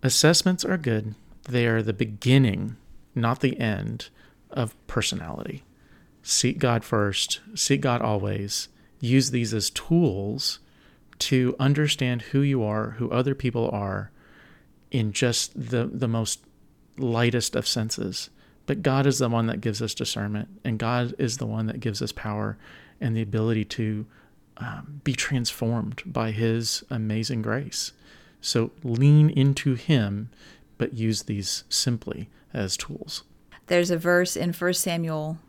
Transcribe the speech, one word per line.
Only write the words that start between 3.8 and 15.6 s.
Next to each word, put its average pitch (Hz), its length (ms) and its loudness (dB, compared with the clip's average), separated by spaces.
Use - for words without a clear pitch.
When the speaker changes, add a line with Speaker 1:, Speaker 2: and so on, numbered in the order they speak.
Speaker 1:
of 113 240 -4
personality. - 760 -6
Seek - 360 0
God 117 260 2
first. - 560 0
Seek 139 260 2
God 123 220 2
always. 101 680 -2
Use 131 300 4
these 120 240 0
as 104 160 0
tools 123 920 0
to 127 380 2
understand 135 640 2
who - 180 0
you 139 220 2
are, 107 360 0
who 123 120 -2
other 131 240 2
people 120 360 0
are, 101 400 -4
in 110 220 0
just - 400 0